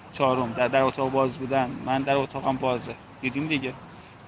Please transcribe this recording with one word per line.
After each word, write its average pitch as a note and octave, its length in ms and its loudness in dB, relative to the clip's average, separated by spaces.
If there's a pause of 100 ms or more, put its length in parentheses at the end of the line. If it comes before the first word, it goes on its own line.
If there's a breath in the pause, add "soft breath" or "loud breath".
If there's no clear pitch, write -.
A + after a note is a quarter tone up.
(120)
چهارم B2+ 400 2
در، A#2+ 160 2
در C3+ 140 4
اتاق C3 280 2
باز C3 280 2
بودن، C3 320 0 (140)
من C3 180 0
در C#3 120 2
اتاقم C3+ 420 0
بازه. A#2+ 380 -2 (260)
دیدیم C3+ 260 -2
دیگه، C3 260 -2 (560 loud breath)